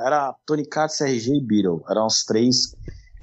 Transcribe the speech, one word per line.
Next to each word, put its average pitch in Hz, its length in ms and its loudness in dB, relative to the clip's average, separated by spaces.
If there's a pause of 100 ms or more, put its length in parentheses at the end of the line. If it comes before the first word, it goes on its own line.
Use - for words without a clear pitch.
era 139 280 0 (120)
Tony 151 200 -2
Kart, 151 240 -2
C 151 140 -4
R 135 160 0
G 123 140 0
e 147 100 2
Beetle. 95 460 2
Eram 107 160 2
as - 180 0
três 120 500 2 (480)